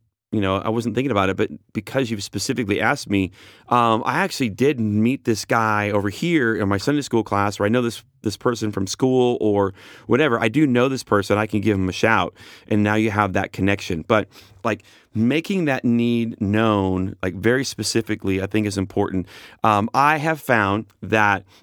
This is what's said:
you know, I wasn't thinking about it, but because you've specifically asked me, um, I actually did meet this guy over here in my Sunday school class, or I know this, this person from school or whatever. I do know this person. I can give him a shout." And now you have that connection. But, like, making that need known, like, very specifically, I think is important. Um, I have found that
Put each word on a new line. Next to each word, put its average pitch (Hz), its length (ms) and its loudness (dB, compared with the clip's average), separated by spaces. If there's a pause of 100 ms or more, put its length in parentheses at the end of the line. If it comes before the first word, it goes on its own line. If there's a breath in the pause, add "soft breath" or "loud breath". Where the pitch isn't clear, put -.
(320)
you 110 100 -2
know, 95 160 0
I 104 120 -4
wasn't 110 260 -2
thinking 135 160 -2
about 98 180 2
it, 95 80 -2
but 104 120 -2 (220)
because 113 380 -4
you've 104 140 -6
specifically 101 580 -4
asked 127 280 -2
me, 98 220 0 (380 loud breath)
um, 117 360 2
I 131 140 -2
actually 139 300 -2
did 123 300 0
meet 110 440 0
this 110 220 -2
guy 107 460 0
over 104 180 0
here 123 460 0
in 98 120 0
my 98 100 0
Sunday 147 260 -2
school 113 200 0
class, 101 360 -2
or 104 60 0
I 104 40 2
know 123 120 2
this, 117 220 -4 (200)
this 104 120 -4
person 113 380 -2
from 98 120 -4
school 127 540 0
or 101 340 0 (340 loud breath)
whatever. 123 340 2
I 113 80 2
do 143 180 2
know 123 220 2
this 135 140 -6
person. 101 340 2
I 107 100 0
can 107 140 -2
give 104 160 2
him 95 100 0
a 90 60 -4
shout." 107 400 2 (340 loud breath)
And 104 160 2
now 104 120 2
you 110 160 0
have 101 220 0
that 98 200 -4
connection. 95 540 -2
But, 107 200 2 (380 loud breath)
like, 107 180 -4 (300 soft breath)
making 160 520 0
that 135 200 -2
need 117 560 0
known, 98 840 0
like, 92 120 -4
very 117 280 0
specifically, 107 760 -4
I 95 60 -4
think 107 200 -2
is 101 100 -6
important. 95 500 -2 (360 loud breath)
Um, 107 300 2
I 147 240 4
have 151 240 -2
found 104 460 2 (140)
that 101 440 2 (180 soft breath)